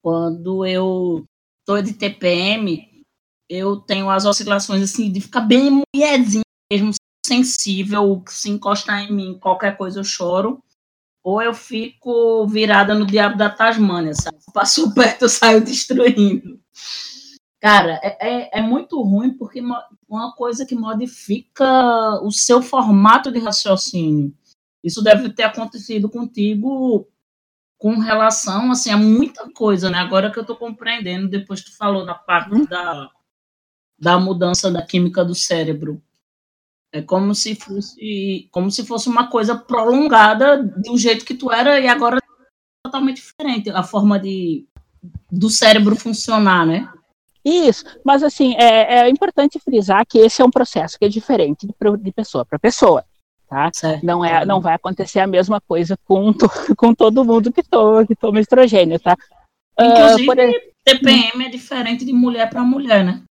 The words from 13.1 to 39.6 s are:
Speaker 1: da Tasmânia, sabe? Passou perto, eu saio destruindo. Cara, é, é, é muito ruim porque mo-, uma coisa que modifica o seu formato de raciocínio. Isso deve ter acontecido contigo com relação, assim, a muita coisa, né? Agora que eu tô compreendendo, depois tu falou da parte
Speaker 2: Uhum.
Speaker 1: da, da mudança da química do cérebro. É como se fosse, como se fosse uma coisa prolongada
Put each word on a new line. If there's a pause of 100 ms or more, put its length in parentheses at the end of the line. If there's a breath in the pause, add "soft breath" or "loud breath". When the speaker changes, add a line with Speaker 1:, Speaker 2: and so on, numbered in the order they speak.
Speaker 1:
da
Tasmânia,
sabe? (180)
Passou
perto,
eu
saio
destruindo. (1000 loud breath)
Cara,
é,
é,
é
muito
ruim
porque
mo-, (340)
uma
coisa
que
modifica (560)
o
seu
formato
de
raciocínio. (520)
Isso
deve
ter
acontecido
contigo (680)
com
relação,
assim,
a
muita
coisa,
né?
Agora
que
eu
tô
compreendendo,
depois
tu
falou
da
parte
Speaker 2:
Uhum.
Speaker 1:
da, (880)
da
mudança
da
química
do
cérebro. (920)
É
como
se
fosse,
como
se
fosse
uma
coisa
prolongada